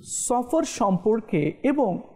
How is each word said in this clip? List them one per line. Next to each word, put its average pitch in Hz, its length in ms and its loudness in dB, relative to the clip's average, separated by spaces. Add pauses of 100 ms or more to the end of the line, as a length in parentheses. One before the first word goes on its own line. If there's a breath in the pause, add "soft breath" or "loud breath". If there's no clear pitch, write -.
সফর 247 600 0
সম্পর্কে 202 880 0 (100)
এবং 262 380 2 (140)